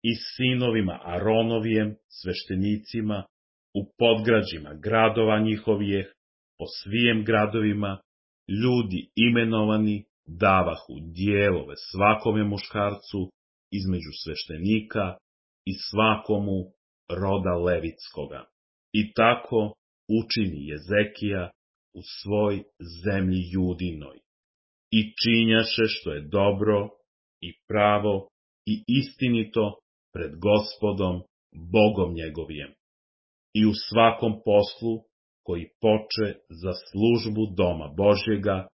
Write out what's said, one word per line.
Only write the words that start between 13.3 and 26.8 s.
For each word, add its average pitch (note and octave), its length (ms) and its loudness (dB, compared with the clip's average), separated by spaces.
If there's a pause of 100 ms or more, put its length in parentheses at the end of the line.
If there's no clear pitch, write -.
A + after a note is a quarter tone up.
između F#2 420 -4 (120)
sveštenika F#2 920 -4 (500)
i G2 60 -4 (140)
svakomu G#2 720 0 (500)
roda F#2 460 -2 (120)
Levitskoga. E2 800 -4 (480)
I G#2+ 200 0
tako A2+ 600 0 (340)
učini G#2 580 -2
Jezekija F#2 840 -2 (440)
u F#2+ 80 -18
svoj G#2 600 -2 (420)
zemlji F#2 380 0 (100)
Judinoj. E2+ 680 -4 (720)
I A2 100 4 (220)
činjaše A2+ 640 2
što G2 260 -6
je D2 160 -10
dobro G2+ 600 2 (520)